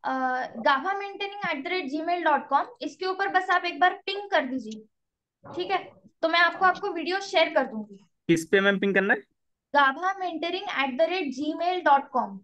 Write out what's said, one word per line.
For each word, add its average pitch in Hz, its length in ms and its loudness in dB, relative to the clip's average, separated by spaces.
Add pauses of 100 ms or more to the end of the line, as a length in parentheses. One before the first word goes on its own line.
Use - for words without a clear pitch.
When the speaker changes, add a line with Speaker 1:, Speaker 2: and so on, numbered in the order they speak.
Speaker 1:
अ, - 80 -2 (480)
gava 285 340 2
maintaining 403 540 -8
at 311 100 -2
the 277 120 -8
rate 359 200 -2
gmail 330 340 -2
dot 294 280 2
com, 302 140 2 (160)
इसके 302 240 -8
ऊपर 370 220 -2
बस 370 220 0
आप 349 140 2
एक 339 160 -4
बार 370 140 4 (120)
ping 403 240 -6
कर 311 160 2
दीजिए, 220 360 -8 (640)
ठीक - 260 -6
है? 381 80 0 (440)
तो 320 60 0
मैं 339 100 2
आपको, 339 260 4
आपको 370 280 2
video 339 280 -4
share 320 340 2
कर 269 120 4
दूंगी। 214 300 -12 (320)
Speaker 2:
किस 165 180 4
पे 196 140 4
मैम 196 180 4
ping 196 160 2
करना 196 200 4
है? 403 80 -2 (520)
Speaker 1:
gava 285 420 4
maintaining 359 500 -4 (140)
at 262 180 -2
the 330 120 4
rate 359 260 -2
gmail 330 480 -2
dot 277 320 4
com। 202 280 -2